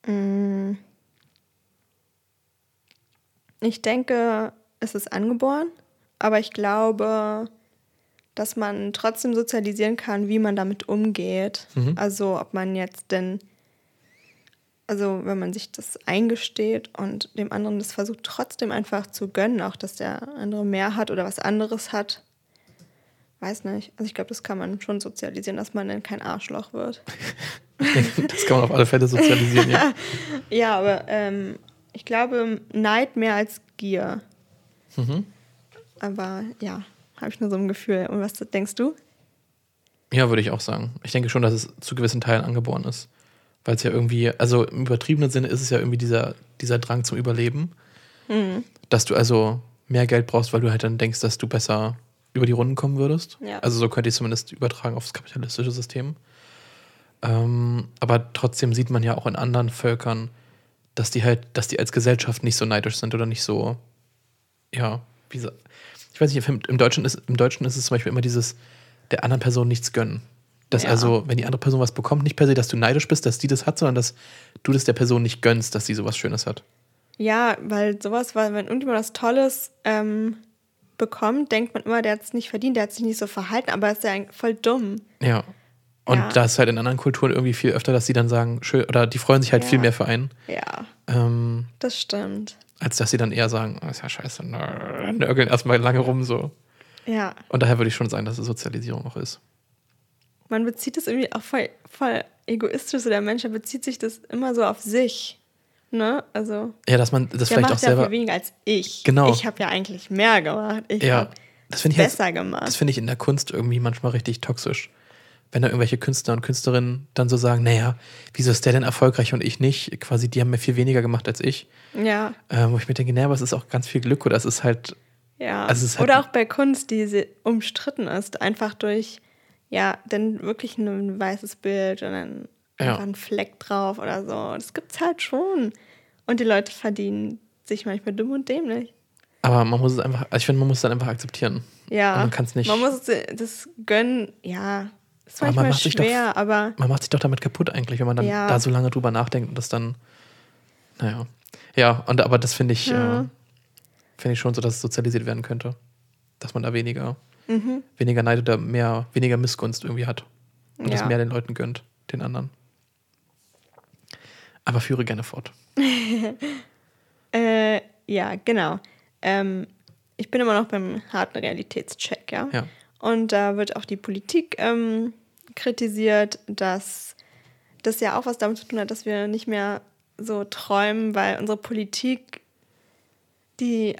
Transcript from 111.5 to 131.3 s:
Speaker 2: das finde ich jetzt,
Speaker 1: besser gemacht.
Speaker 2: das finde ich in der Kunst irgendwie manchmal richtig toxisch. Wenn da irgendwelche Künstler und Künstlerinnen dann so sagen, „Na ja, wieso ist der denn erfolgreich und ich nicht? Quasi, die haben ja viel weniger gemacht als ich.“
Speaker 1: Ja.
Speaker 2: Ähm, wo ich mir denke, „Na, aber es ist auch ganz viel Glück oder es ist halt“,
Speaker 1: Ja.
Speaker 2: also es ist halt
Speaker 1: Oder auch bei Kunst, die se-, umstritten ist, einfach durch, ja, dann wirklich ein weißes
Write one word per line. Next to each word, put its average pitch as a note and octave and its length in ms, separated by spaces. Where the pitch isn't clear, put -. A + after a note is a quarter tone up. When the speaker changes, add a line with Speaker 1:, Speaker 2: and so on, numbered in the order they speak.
Speaker 2:
das - 120
finde D#3 140
ich - 20
jetzt, F#3+ 200
Speaker 1:
besser F#3 140
gemacht. - 360
Speaker 2:
das B2+ 100
finde C#3+ 140
ich C3 60
in A2+ 100
der A#2+ 100
Kunst - 340
irgendwie A#2+ 300
manchmal A#2+ 320
richtig A#2 260
toxisch. - 500
Wenn A#2+ 100
da B2+ 80
irgendwelche A#2+ 280
Künstler C3 360
und A#2 80
Künstlerinnen B2 720
dann B2 160
so B2 80
sagen, A#2+ 260
„Na A#2 80
ja, A#2 260
wieso B2+ 180
ist - 140
der B2 80
denn C3+ 100
erfolgreich B2 500
und B2 80
ich - 200
nicht? - 400
Quasi, A#2+ 280
die B2 120
haben B2 100
ja A#2+ 60
viel B2 180
weniger B2+ 260
gemacht A#2 260
als A2 120
ich.“ - 300
Speaker 1:
Ja. G#3+ 400
Speaker 2:
Ähm, A#2 240
wo A#2+ 40
ich A2+ 120
mir C3 40
denke, B2+ 200
„Na, B2+ 120
aber C#3+ 80
es C3 80
ist B2 120
auch - 160
ganz B2 180
viel A#2+ 140
Glück B2 240
oder A#2 100
es A2 80
ist - 220
halt“, A#2 320
Speaker 1:
Ja. - 260
Speaker 2:
also B2 200
es A#2 80
ist - 60
halt A#3+ 100
Speaker 1:
Oder C4+ 100
auch C#4 80
bei A#3+ 160
Kunst, C4+ 480
die G#3+ 140
se-, G3+ 220
umstritten A3+ 640
ist, - 340
einfach G#3 320
durch, G#3+ 480
ja, F#3+ 280
dann G#3+ 320
wirklich A3 360
ein G3+ 400
weißes G3+ 380